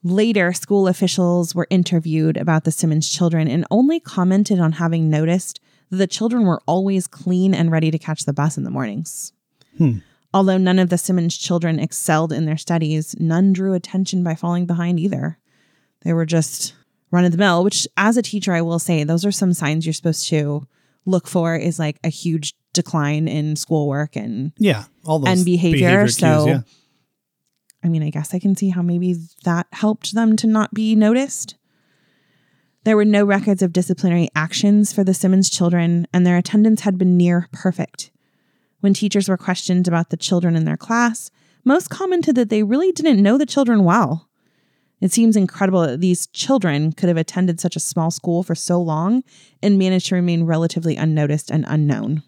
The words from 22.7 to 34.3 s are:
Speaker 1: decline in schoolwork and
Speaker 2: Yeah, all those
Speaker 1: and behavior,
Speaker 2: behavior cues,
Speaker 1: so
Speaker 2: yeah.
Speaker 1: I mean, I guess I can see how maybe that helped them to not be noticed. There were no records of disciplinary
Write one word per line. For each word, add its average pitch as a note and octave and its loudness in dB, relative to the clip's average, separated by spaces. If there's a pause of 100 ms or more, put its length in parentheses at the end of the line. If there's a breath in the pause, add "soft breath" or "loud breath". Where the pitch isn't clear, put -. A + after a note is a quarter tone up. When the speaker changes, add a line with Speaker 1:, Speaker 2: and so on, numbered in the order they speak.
Speaker 1:
decline D#3 -2
in D3+ -2
schoolwork D3 -4
and A#2 -8
Speaker 2:
Yeah, C#3 0 (200)
all D#3 -2
those C#3+ 0
Speaker 1:
and F3+ 2
behavior, E3+ 2 (100)
Speaker 2:
behavior G3 4
cues, - 0
Speaker 1:
so D#3 4
Speaker 2:
yeah. B2+ 2 (1200)
Speaker 1:
I F3 0
mean, D#3+ 0
I D3+ -2
guess D3+ -6
I F#3 -2
can G3 2
see G3 0
how F3 0
maybe F3 0 (280)
that E3+ 0
helped - -2
them A3 2
to A3+ 0
not G#3+ 2
be A3 0
noticed. A#3 2 (1300)
There A3 2
were G#3 4
no G#3 4
records G3 0
of F3+ 0
disciplinary F3 0